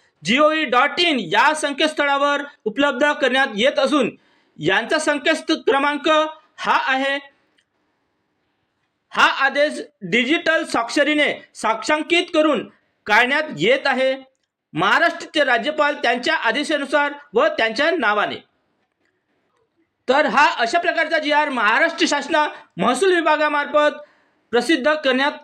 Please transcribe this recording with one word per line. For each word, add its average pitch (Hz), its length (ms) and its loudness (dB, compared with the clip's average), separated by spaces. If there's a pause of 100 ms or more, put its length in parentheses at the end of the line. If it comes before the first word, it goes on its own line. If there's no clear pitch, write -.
(220)
जी 208 160 0
ओ 302 100 6
व्ही 311 160 0
डॉट 277 360 0
इन 330 220 2
या 202 320 2
संकेतस्थळावर 285 880 -2 (220)
उपलब्ध 269 480 0
करण्यात 269 420 0
येत 240 240 0
असून 254 320 0 (480)
यांचा 202 400 0
संकेत 311 540 -2 (140)
क्रमांक 294 420 0 (500)
हा 254 280 0
आहे. 269 320 -2 (1900)
हा 262 140 2 (180)
आदेश 277 360 0 (220)
डिजिटल 311 600 0
स्वाक्षरीने 277 680 0 (220)
साक्षांकित 302 800 -2
करून 302 340 2 (380)
काढण्यात 247 520 2
येत 254 280 2
आहे. 262 280 0 (600)
महाराष्ट्राचे 285 720 0
राज्यपाल 285 500 0
त्यांच्या 269 400 -2
आदेशानुसार 294 800 -2 (220)
व 254 140 4
त्यांच्या 247 420 0
नावाने. 208 460 0 (1700)
तर 285 180 2
हा 277 200 4 (120)
अशा 240 200 0
प्रकारचा 330 400 -2
जीआर 294 300 0
महाराष्ट्र 269 580 0
शासना 294 400 0 (300)
महसूल 262 380 2
विभागामार्फत 294 880 0 (520)
प्रसिद्ध 262 420 2
करण्यात 277 380 0 (120)